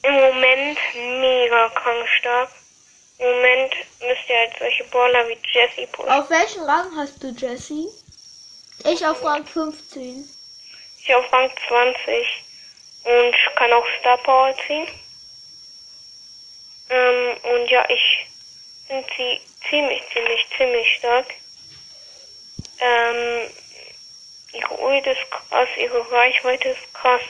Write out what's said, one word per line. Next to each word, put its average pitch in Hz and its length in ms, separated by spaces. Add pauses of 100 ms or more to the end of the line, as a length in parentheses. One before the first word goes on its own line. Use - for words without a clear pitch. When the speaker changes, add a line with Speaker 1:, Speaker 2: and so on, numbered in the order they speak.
Speaker 1:
im 277 140
Moment 262 600 (160)
mega 240 760
krank 233 400 (100)
stark. 247 320 (680)
Im 247 60
Moment 254 480 (280)
müsst - 260
ihr - 100
halt 233 220
solche 240 260
Brawler 247 440
wie 226 80 (160)
Jessie 240 340
pushen. - 240
Speaker 2:
Auf 285 180
welchen 339 340
Rang 339 340
hast 285 260
du 262 60
Jessie? 254 580 (960)
Ich 330 240
auf 311 160
Rang 302 240
fünfzehn. 285 840 (680)
Speaker 1:
Ich 262 160
auf 254 160
Rang 262 180 (180)
zwanzig 240 600 (760)
und 240 320 (200)
kann 240 160
auch 240 160 (140)
Star 247 160
Power 262 360 (140)
ziehen. 302 200 (2000)
Ähm, 247 540
und 240 260
ja, 247 200
ich - 380 (680)
sind 262 120 (120)
sie 247 240 (280)
ziemlich, 294 320 (120)
ziemlich, 233 320 (100)
ziemlich 240 420
stark. 240 280 (1500)
Ähm, 240 680 (1040)
ihre - 240
Ult 277 300
ist - 240
krass, - 460
ihre 240 340
Reichweite 254 580
ist - 240
krass. - 360